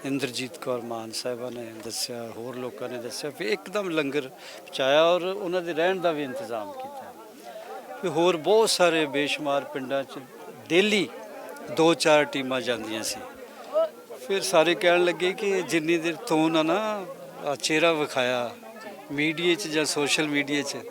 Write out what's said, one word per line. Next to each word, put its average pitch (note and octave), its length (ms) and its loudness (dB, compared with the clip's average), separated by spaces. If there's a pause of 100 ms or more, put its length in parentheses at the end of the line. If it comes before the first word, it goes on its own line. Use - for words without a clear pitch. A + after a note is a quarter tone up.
ਇੰਦਰਜੀਤ B2+ 540 -6
ਕੌਰ B2 220 -4
ਮਾਨ A2+ 300 -8
ਸਾਹਿਬਾ B2 400 -6
ਨੇ A#2 220 -12 (120)
ਦੱਸਿਆ, A#2 520 -8
ਹੋਰ A#2+ 200 -8
ਲੋਕਾਂ B2 320 -8
ਨੇ B2 100 -8
ਦੱਸਿਆ। A#2+ 320 -8
ਫਿਰ D#3+ 160 -8
ਇੱਕਦਮ G3 420 -2
ਲੰਗਰ D3 320 0
ਪਹੁੰਚਾਇਆ C#3 840 2
ਔਰ E3+ 180 4
ਉਹਨਾਂ F#3 400 -2
ਦੇ E3+ 120 -4
ਰਹਿਣ F3+ 260 2
ਦਾ E3+ 120 2
ਵੀ D3 100 -2
ਇੰਤਜ਼ਾਮ B2+ 500 -6
ਕੀਤਾ। C4 420 -12 (880)
ਫਿਰ F3+ 80 -2
ਹੋਰ E3+ 260 4
ਬਹੁਤ G3 340 4
ਸਾਰੇ E3 360 6
ਬੇਸ਼ੁਮਾਰ C#3+ 580 0
ਪਿੰਡਾਂ C3+ 400 -4
'ਚ - 140 -12 (500)
ਡੇਲੀ F#3+ 400 4 (680)
ਦੋ E3 180 8
ਚਾਰ D3+ 300 6
ਟੀਮਾਂ C3 360 -2
ਜਾਂਦੀਆਂ A2 420 -4
ਸੀ। G#2 180 -6 (1080)
ਫਿਰ G3 140 2
ਸਾਰੇ E3 320 6
ਕਹਿਣ F3 300 4
ਲੱਗੇ F3 280 2
ਕਿ F#3+ 300 0
ਜਿੰਨੀ E3 360 2
ਦੇਰ D#3+ 160 -2
ਤੋਂ D#3+ 360 2
ਨਾ, D#3+ 120 4
ਨਾ G3 440 0 (380)
ਆਹ C#3+ 120 0
ਚਿਹਰਾ D#3+ 360 4
ਵਿਖਾਇਆ B2 640 0 (580)
ਮੀਡੀਆ D#3+ 420 2
'ਚ E3 140 -4
ਜਾਂ D3+ 160 2
ਸੋਸ਼ਲ D3 440 2
ਮੀਡੀਆ C#3+ 340 0
'ਚ - 140 -6 (140)